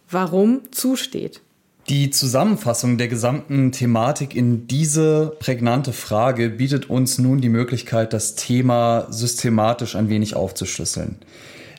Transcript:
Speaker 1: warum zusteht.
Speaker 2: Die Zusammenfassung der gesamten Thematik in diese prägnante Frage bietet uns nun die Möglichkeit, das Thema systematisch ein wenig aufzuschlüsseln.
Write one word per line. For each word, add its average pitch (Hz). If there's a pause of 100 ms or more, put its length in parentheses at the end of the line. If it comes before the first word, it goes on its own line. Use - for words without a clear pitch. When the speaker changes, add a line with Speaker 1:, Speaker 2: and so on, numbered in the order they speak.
Speaker 1:
warum 190 (100)
zusteht. - (480)
Speaker 2:
Die 139
Zusammenfassung 131
der 120
gesamten 127
Thematik 123
in 120
diese 156
prägnante 123
Frage 117
bietet 131
uns 127
nun 131
die 127
Möglichkeit, 113
das -
Thema 120
systematisch 113
ein 107
wenig 107
aufzuschlüsseln. - (640)